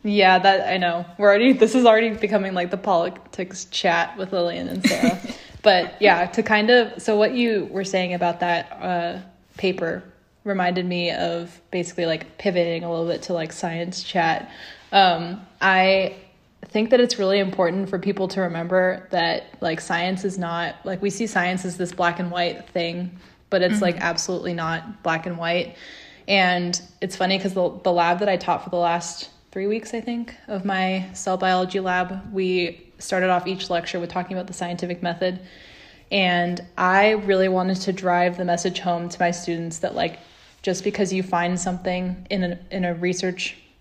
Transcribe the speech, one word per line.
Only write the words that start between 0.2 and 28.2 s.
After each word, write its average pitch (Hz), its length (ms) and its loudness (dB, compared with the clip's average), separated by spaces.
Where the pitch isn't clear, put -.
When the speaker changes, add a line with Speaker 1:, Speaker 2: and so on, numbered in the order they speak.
Speaker 1:
that, 190 300 4
I 185 80 0
know. 175 280 -2
We're 202 100 6
already, 220 240 8
this 220 240 4
is 247 100 6
already 226 260 8
becoming, 196 420 0
like, 180 180 -2
the 196 60 -2
politics 185 880 -2
chat 170 520 0
with 190 140 -8
Lillian 175 380 -2
and 185 160 -6
Sarah. 220 380 2
Speaker 2:
<laughs> - 60 -14
Speaker 1:
But, 185 380 4
yeah, 180 260 6
to 214 160 -2
kind 214 260 2
of, 240 320 4
so 214 160 0
what 214 160 4
you 233 380 0
were 190 120 -4
saying 180 300 -2
about 175 260 -2
that, 175 320 0
uh, 175 380 -4
paper 180 440 -2
reminded 180 400 0
me 175 260 -2
of 170 480 -4
basically, 175 340 -4
like, 160 320 -4
pivoting 170 480 0
a 170 40 -6
little 165 180 -2
bit - 160 -4
to, 185 100 -4
like, 160 180 -4
science 170 500 -6
chat. 165 480 0
Um, 180 480 2
I 190 560 4
think 220 240 0
that 247 100 8
it's 240 180 0
really 196 200 2
important 190 500 0
for 190 100 -4
people 190 300 -2
to 196 120 -2
remember 180 680 0
that, 165 320 0
like, 165 220 -2
science 185 420 -2
is 190 140 -2
not, 170 380 -4
like, 185 160 -6
we 202 80 0
see 220 180 -4
science 185 380 0
as 175 100 -6
this 175 160 -4
black 170 280 -2
and 175 120 -4
white 175 380 -4
thing, 175 420 -4
but 185 120 2
it's, 202 200 2
like, 175 140 2
Speaker 2:
Mm-hmm. 180 100 -6
Speaker 1:
absolutely 175 480 -4
not 165 500 -6
black 160 220 -2
and 175 120 -6
white. 170 380 -2
And 180 500 2
it's 190 160 -6
funny 190 220 2
'cause 190 160 -2
the, 180 280 0
the 185 80 2
lab 175 280 4
that 202 100 2